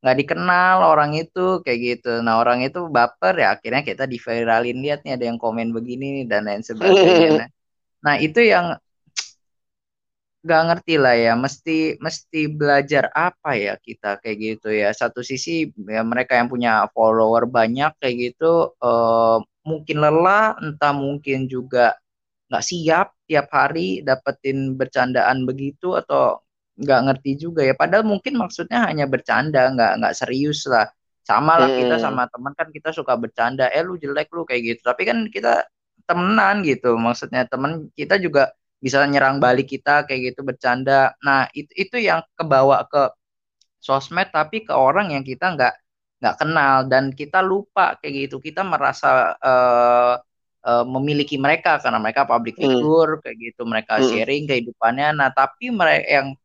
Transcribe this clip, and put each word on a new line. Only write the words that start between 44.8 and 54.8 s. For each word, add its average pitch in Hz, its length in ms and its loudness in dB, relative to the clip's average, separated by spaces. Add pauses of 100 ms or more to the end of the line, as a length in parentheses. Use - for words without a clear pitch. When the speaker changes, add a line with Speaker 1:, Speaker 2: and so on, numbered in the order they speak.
Speaker 1:
yang 135 80 -6
kita 156 320 -6
nggak, 127 180 2 (460)
nggak 117 200 -2
kenal 151 360 2 (160)
dan 135 240 4
kita 147 240 -4
lupa 190 600 -2
kayak 139 280 -8
gitu. 139 160 -12
Kita 156 220 -10
merasa, 135 760 0
eh, 123 760 4 (500)
eh, 120 200 2
memiliki 143 520 -4
mereka 151 400 0
karena 117 240 -2
mereka 113 240 -2
public 117 320 -2
Speaker 2:
Hmm. - 80 -6
Speaker 1:
figure, 151 560 2
kayak 117 180 -14
gitu, 117 240 -14
mereka 110 380 -2
Speaker 2:
Hmm. 131 80 4
Speaker 1:
sharing 131 400 -2
kehidupannya. 127 640 -2